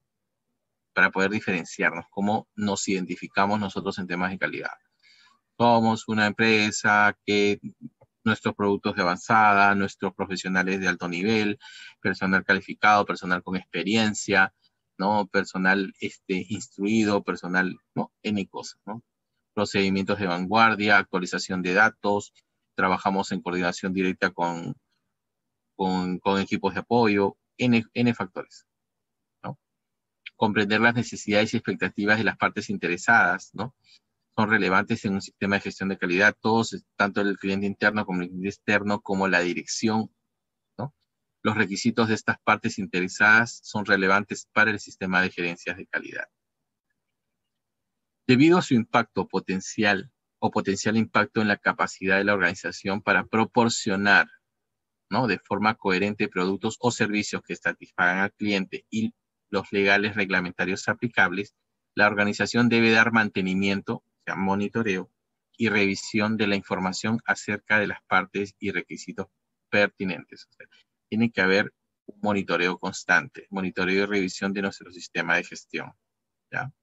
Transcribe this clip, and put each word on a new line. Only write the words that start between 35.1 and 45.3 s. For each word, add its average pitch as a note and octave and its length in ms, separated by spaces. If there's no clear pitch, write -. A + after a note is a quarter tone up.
un F#2+ 80
sistema G2+ 340
de G2 60
gestión F#2+ 260
de F#2+ 100
calidad, F#2+ 400
todos, A2 480
tanto G2+ 240
el G2+ 160
cliente G2 280
interno G#2 400
como F#2 160
el F2 60
cliente F#2 220
externo, G2+ 500
como F#2+ 300
la F#2 100
dirección, F2+ 760
¿no? C3 160
Los A2 140
requisitos A2 540
de A2 60
estas - 260
partes G#2+ 360
interesadas G#2 840
son G#2 220
relevantes G2 680
para G#2+ 200
el G2+ 100
sistema F#2 400
de F#2 80
gerencias F2 480